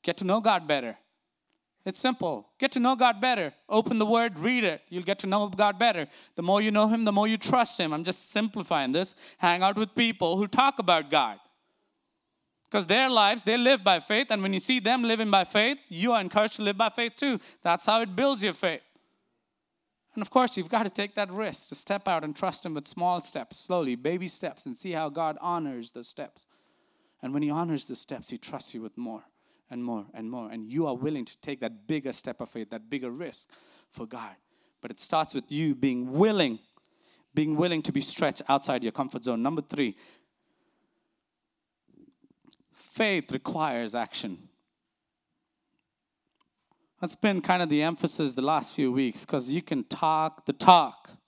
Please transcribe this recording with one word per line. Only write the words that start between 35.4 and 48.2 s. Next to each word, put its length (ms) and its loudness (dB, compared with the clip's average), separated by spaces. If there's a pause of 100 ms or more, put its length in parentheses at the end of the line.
you 240 0
being 380 0
willing, 460 4 (720)
being 240 2
willing 260 2
to 100 -4
be 100 0
stretched 480 -2
outside 320 2
your 100 -2
comfort 320 -6
zone. 180 -2
Number 200 -2
three, 340 -4 (2750)
faith 600 -2
requires 640 -4
action. 560 -6 (2500)
That's 160 -6
been 240 2
kind 220 2
of 60 0
the 140 2
emphasis 540 -2